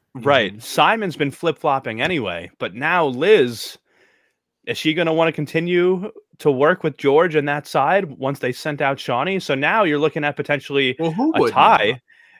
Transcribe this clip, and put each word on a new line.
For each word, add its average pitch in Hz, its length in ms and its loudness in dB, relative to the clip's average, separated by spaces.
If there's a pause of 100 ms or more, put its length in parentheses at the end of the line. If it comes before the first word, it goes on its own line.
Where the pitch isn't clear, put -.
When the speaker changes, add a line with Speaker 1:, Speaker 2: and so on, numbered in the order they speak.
(140)
Speaker 1:
Right. 127 400 2
Speaker 2:
Mm-hmm. 107 80 -18
Speaker 1:
Simon's 185 560 0
been 143 140 0
flip-flopping 135 680 -4
anyway, 107 500 -4 (100)
but 98 160 -8
now 160 320 0
Liz, 131 720 2 (880)
is 101 120 -8
she 156 160 0
gonna 165 200 0
wanna 165 200 2
continue 175 800 -2 (240)
to - 140 0
work 147 300 2
with 151 140 -4
George 151 400 2
and 147 140 0
that 143 180 -4
side 170 380 0
once 135 340 -6
they 127 140 -4
sent 147 260 -6
out 139 180 0
Shawnee? 147 440 -2
So - 120 -4
now 165 300 0
you're 147 160 0
looking 156 240 -2
at 147 140 -4
potentially 139 600 -2
Speaker 2:
Well, 165 140 -2
who 262 240 -2
Speaker 1:
a - 60 2
Speaker 2:
would 120 100 2
Speaker 1:
tie. 127 420 4
Speaker 2:
now? 131 60 -12 (400)